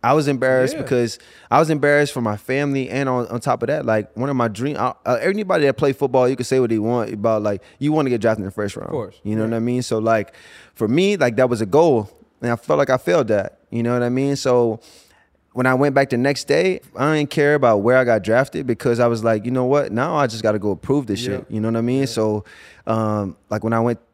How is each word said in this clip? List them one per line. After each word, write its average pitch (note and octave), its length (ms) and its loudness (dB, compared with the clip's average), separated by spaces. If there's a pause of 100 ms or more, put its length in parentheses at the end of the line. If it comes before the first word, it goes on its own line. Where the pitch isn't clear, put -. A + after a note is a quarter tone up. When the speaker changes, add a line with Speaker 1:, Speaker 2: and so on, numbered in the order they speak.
Speaker 1:
I B2+ 100 4
was D3+ 120 2
embarrassed C3 480 2
Speaker 2:
Yeah. D#4 80 -8
Speaker 1:
because A#2+ 360 -2 (320)
I C3+ 100 6
was D#3+ 100 2
embarrassed D3 420 2
for C3 80 -6
my G#2+ 160 -2
family, C3+ 540 -2
and C3+ 180 -2
on, B2 200 -2
on A#2+ 120 -6
top B2+ 220 -2
of A#2 60 -2
that, C#3+ 180 -4
like, A2 300 0
one B2+ 120 -4
of C#3 80 -2
my A#2 120 0
dream, A#2+ 280 -6
uh, B2 180 -2 (120)
uh, A#2+ 160 0
anybody F3+ 440 0
that C3+ 100 2
play C#3+ 160 0
football, B2+ 360 2
you C3+ 60 0
can C3 100 -6
say C3 140 0
what A#2+ 120 0
they A2+ 100 0
want A2+ 320 -2
about, G#2+ 300 -2
like, G2+ 200 -4 (160)
you D3 140 -2
wanna D3 180 0
get A#2 100 -2
drafted A2 200 0
in F#2 60 -6
the G2 40 -8
first G#2 260 -6
round. - 120 -12
Speaker 2:
Of - 60 -8
course. G#2 280 -8
Speaker 1:
You G#2+ 140 -4
know A2 80 -2
Speaker 2:
Yeah. A2+ 60 -4
Speaker 1:
what A#2 60 -4
I A2+ 40 -2
mean? B2 220 -2
So, A2+ 160 -2
like, A2 340 0 (420)
for G#2+ 140 -2
me, F#3 280 2
like, B2 200 0
that B2+ 120 4
was A#2 120 -2
a A2 60 -2
goal, A#2 440 2 (300)
and A#2+ 100 -2
I A#2 60 0
felt D3+ 220 0
like C#3 120 2
I B2+ 60 4
failed D3 320 0
that. G2+ 300 -2 (120)
You A#2 140 -4
know A#2+ 80 0
what B2 100 0
I A#2+ 60 0
mean? C#3 260 0
So A#2+ 460 0 (760)
when B2+ 120 0
I C3 80 4
went C3+ 200 2
back C#3 160 2
the B2+ 60 0
next C3+ 320 -2
day, F3+ 320 0 (160)
I D3 180 0
didn't D3 160 -2
care D3 240 2
about A#2+ 280 4
where B2 160 4
I B2+ 60 4
got A2 200 2
drafted C3 420 0
because A#2 320 0
I A#2+ 80 4
was A2+ 160 0
like, A2 220 0
"You B2 60 -6
know B2+ 160 0
what? C#3 260 0
Now D3 240 -2
I C#3+ 100 2
just A2 160 -8
gotta G#2+ 160 0
go G2+ 160 -2
prove C3+ 320 -2
this G2+ 140 -4
Speaker 2:
Yeah. G2+ 160 -4
Speaker 1:
shit." - 140 -12
You G#2+ 100 -6
know A2 80 -2
what A#2 80 -2
I A2+ 60 -2
mean? B2+ 180 0
Speaker 2:
Yeah. C3+ 60 0
Speaker 1:
So, G#2+ 380 -2 (420)
um, G#2+ 500 -2 (140)
like, G#2 120 -4
when A2+ 120 -2
I A2+ 60 2
went A#2 180 0 (160)